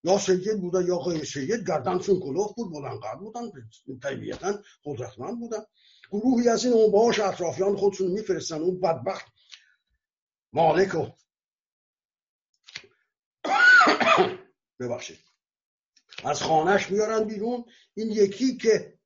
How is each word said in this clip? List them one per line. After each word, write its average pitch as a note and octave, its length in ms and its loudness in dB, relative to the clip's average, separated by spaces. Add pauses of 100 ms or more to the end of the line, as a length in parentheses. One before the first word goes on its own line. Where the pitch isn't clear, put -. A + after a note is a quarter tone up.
یا F#3 140 4
سید F#3+ 420 0
بودن F3 260 -2
یا F3 120 0
غیر E3+ 260 -4
سید، D#3+ 440 -6
گردنشون F3+ 520 -2
کلوف F3+ 340 -4
بود، G#3+ 180 -8
بلند B2 280 -10
قد A2 180 -10
بودن، A3 340 -12 (500)
طبیعتاً C3+ 560 -6 (260)
قدرتمند D3 540 -10
بودن. A3 260 -10 (460)
گروهی A#3 380 2
از A3+ 160 2
این B3 100 4
اوباش G#3+ 460 4
اطرافیان F3+ 560 -2
خودشون F#3+ 340 0
می‌فرستن. F3 500 -4
اون F3+ 200 -2
بدبخت E3+ 460 -2 (1300)
مالک E3 360 4
رو، D#3 240 -4 (2250)
<coughs> C6 920 6 (420)
ببخشید، A#2+ 380 -8 (1040)
از D3 180 -4
خانه‌اش E3 480 2
میارن G#3+ 340 0
بیرون. A3 400 -6 (300)
این G#3+ 160 -6
یکی A3 460 2
که - 500 0